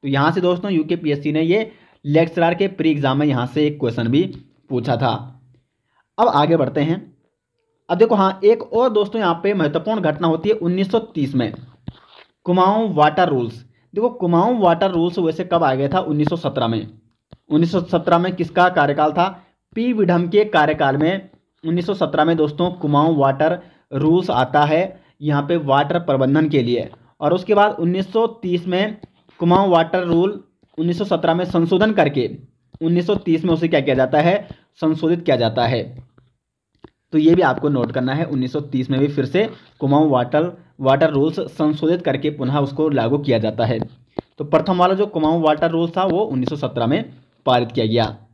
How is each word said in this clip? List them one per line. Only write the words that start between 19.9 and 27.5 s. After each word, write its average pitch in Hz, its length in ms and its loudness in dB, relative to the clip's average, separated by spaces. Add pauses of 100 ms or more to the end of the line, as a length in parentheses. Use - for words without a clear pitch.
विडम 175 340 2
के 208 180 2
कार्यकाल 151 520 0
में 180 320 -2 (360)
उन्नीस 170 200 -2
सौ 208 80 -4
सत्रह 156 320 0
में 165 120 2
दोस्तों 160 340 0
कुमाऊं 156 440 0
वाटर 147 440 0 (340)
रूल्स 160 360 2
आता 131 340 2
है 151 360 0 (220)
यहाँ 147 220 0
पे 170 140 0
वाटर 147 420 0
प्रबंधन 143 500 2
के 147 140 2
लिए। 120 260 -2 (300)
और 151 140 0
उसके 185 200 -2